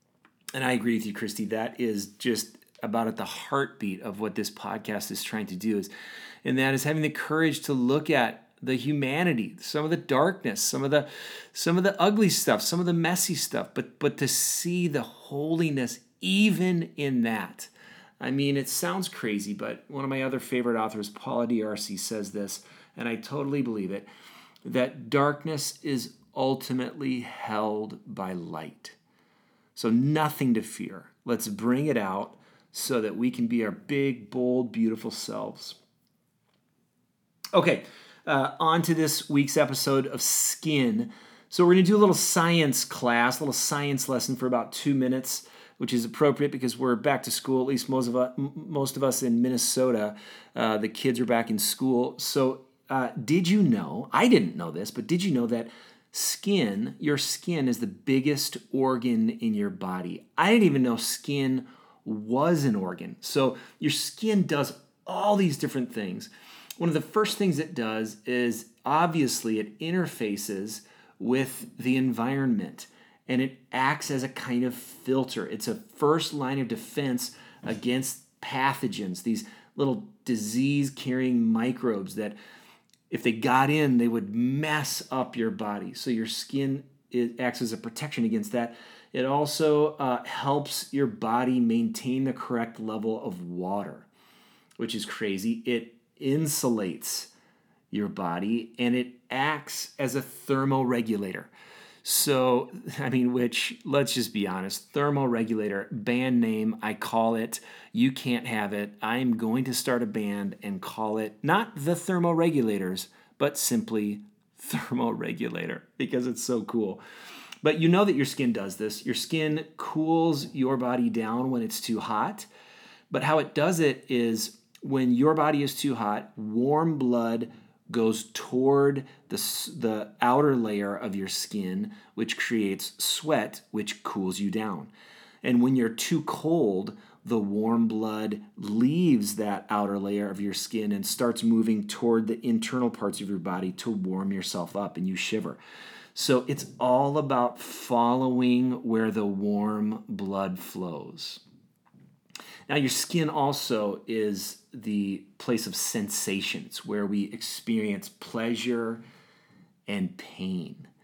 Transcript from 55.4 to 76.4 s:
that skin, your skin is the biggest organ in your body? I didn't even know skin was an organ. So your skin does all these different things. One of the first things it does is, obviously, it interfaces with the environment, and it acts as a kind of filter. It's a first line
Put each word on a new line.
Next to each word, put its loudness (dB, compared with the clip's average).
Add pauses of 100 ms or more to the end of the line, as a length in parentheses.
that -2 (440)
skin, 0
your 2
skin -2
is 0
the -2
biggest 0 (140)
organ 2
in -2
your 0
body? -6 (120)
I 6
didn't 8
even 6
know 2
skin -2 (380)
was 2
an 4
organ. -6
So 0 (220)
your 2
skin 2
does 0 (300)
all 2
these 4
different -2
things. -6 (480)
One 0
of 2
the 2
first 0
things 2
it -4
does -4
is, 0 (180)
obviously, 2
it -8
interfaces -2 (380)
with -2
the 0
environment, 0 (400)
and 2
it -4 (120)
acts 0
as 0
a -6
kind -2
of -2
filter. -2
It's -6
a -2
first 0
line -2